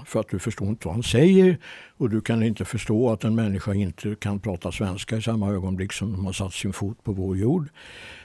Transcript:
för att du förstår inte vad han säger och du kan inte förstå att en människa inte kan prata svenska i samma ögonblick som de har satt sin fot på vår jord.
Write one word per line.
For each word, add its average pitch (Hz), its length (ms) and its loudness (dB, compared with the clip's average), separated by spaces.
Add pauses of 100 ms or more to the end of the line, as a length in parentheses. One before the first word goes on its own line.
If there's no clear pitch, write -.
för - 140 -2
att 107 100 -2
du 98 100 -2
förstår 104 280 -4
inte 107 200 -4
vad 82 80 -4
han 120 80 -2
säger 185 540 8 (400)
och - 120 0
du 107 120 2
kan 113 220 2
inte 110 220 0
förstå 117 460 2
att 107 120 -2
en 110 120 2
människa 101 380 0
inte 101 460 -2
kan 101 200 -2
prata 95 320 -4
svenska 101 460 -4
i 110 40 -4
samma 107 300 0
ögonblick 95 420 -2
som 101 180 -4
de 95 140 -4
har 92 80 -4
satt 95 200 -6
sin 98 200 -4
fot 104 300 -6
på 113 100 -4
vår 95 240 -2
jord. 139 300 2 (580)